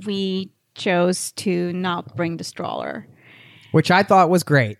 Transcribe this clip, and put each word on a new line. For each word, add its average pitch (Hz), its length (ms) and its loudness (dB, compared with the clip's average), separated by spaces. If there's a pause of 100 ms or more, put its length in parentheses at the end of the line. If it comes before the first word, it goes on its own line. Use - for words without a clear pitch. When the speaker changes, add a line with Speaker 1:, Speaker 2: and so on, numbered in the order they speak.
Speaker 1:
we 190 460 -4 (240)
chose 180 580 0
to 175 400 -4
not 180 420 -6
bring 165 220 -4
the 160 60 -10
stroller. - 640 -10 (640)
Speaker 2:
Which 151 180 2
I 185 140 4
thought 190 260 6
was 180 140 4
great. 123 360 2